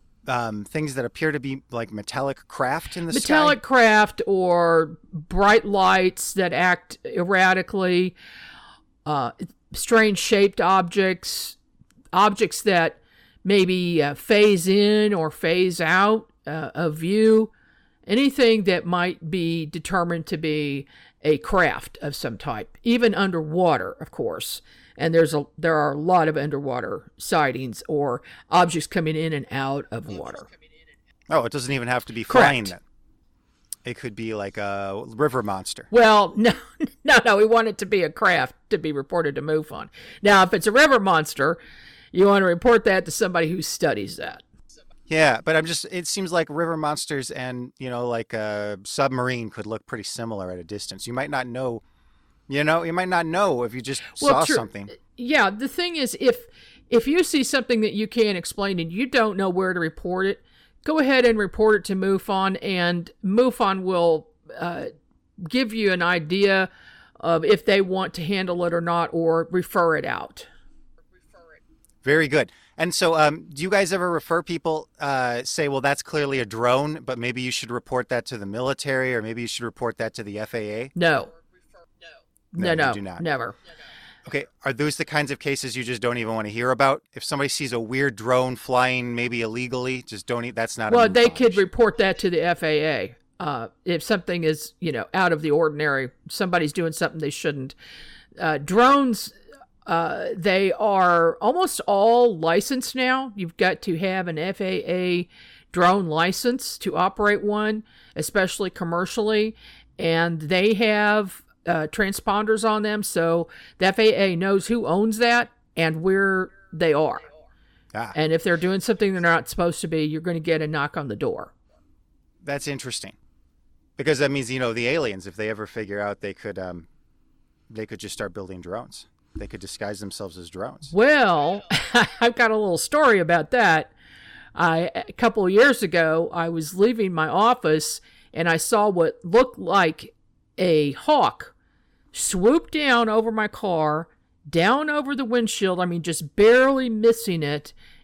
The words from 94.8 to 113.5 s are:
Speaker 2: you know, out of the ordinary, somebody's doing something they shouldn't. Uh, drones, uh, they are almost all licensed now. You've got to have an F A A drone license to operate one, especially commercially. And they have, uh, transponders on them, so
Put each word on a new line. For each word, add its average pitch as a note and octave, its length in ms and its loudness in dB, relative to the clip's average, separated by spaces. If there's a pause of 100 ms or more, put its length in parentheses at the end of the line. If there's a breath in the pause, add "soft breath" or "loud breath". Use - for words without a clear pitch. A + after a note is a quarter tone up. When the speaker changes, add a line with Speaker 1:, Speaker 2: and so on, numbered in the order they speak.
Speaker 2:
you D#3+ 120 -4
know, A2+ 220 -6
out F3+ 180 2
of D3+ 100 0
the D#3 80 0
ordinary, D3 600 0 (180)
somebody's F3 440 -2
doing E3 200 -4
something D#3+ 280 -4
they C#3+ 100 -4
shouldn't. C#3+ 440 -6 (640 loud breath)
Uh, D#3 200 -2
drones, A#3+ 720 2 (540)
uh, E3 480 -2
they F#3+ 380 2
are F3+ 640 4
almost D#4+ 500 0
all A3+ 500 4
licensed F3 600 -2
now. B3+ 400 -2
You've F3 200 -8
got F#3 260 0
to E3+ 160 -2
have F#3 280 -2
an D#3+ 120 -6
F F#3 220 -6
A F#3 300 -4
A F3+ 380 -2 (420 loud breath)
drone F3+ 380 2
license F3+ 720 -2
to - 180 -6
operate G3 480 0
one, G#3+ 400 -2 (320 soft breath)
especially F#3 540 -2
commercially. G#3 840 -2 (440 loud breath)
And E3 420 0
they F#3 340 2
have, G#3 680 0 (240)
uh, D#3+ 220 -2
transponders G#3+ 800 -2
on G#3+ 140 0
them, G#3+ 200 -2
so E3 460 0 (300 loud breath)